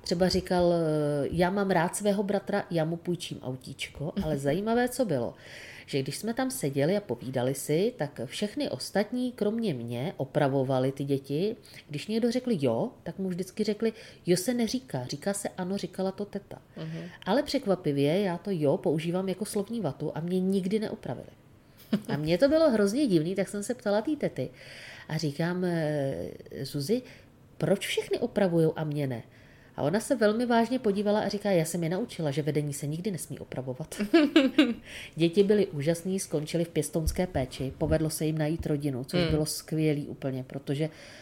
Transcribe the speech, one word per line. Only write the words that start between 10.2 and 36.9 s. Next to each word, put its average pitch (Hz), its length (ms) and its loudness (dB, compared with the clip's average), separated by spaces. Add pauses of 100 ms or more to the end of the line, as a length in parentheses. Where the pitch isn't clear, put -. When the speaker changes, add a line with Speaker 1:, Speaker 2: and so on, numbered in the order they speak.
Speaker 1:
ty 139 120 -6
děti. 143 520 -2 (340)
Když 147 180 -8
někdo 226 240 0
řekl 247 220 -2
jo, 135 360 2 (140)
tak 170 160 -8
mu 190 100 -4
vždycky 180 340 -4
řekli, 220 300 0 (320)
"Jo 170 120 4
se 175 160 -2
neříká, 226 520 -2
říká 151 280 -4
se - 160 -6
ano, 185 280 -4
říkala 190 340 -4
to 202 140 -8
teta." - 360 -10 (160)
Speaker 2:
Mhm. 160 220 -8 (260)
Speaker 1:
Ale 240 180 2
překvapivě 165 760 2
já 180 160 0
to - 160 -8
jo 151 240 4
používám 170 520 0
jako 185 160 -4
slovní 214 360 -4
vatu 147 340 -4
a - 40 -6
mě 175 200 0
nikdy 190 400 2
neopravili. - 480 -6 (800)
A 139 100 -2
mně 156 200 2
to 269 120 6
bylo 320 220 6
hrozně 220 360 4
divný, 175 280 2
tak 190 120 0
jsem 202 160 -8
se 240 100 -4
ptala 208 280 0
té 302 140 -2
tety. 160 340 -4 (600)
A 156 80 -2
říkám, 165 480 -2
eh, 151 640 -2 (320)
Zuzi, 147 400 -2 (560)
proč 170 300 0
všechny - 320 -2
opravujou 170 600 2
a 160 40 -4
mě 147 240 -2
ne? 135 160 -4 (540)
A - 40 -4
ona 160 180 2
se 262 160 0
velmi 220 300 4
vážně 233 340 2
podívala 208 400 2
a 208 80 0
říká, 202 240 -2
já 165 140 6
jsem 170 180 -2
je 160 60 0
naučila, 175 420 -2
že 147 100 -2
vedení 147 320 0
se 143 140 -6
nikdy 170 240 -4
nesmí - 280 -8
opravovat. - 560 -8 (600)
<laughs> - 600 2
Děti 170 280 6
byly 202 240 4
úžasný, 170 520 0
skončily 165 460 -2
v 170 40 -4
pěstounské 160 580 0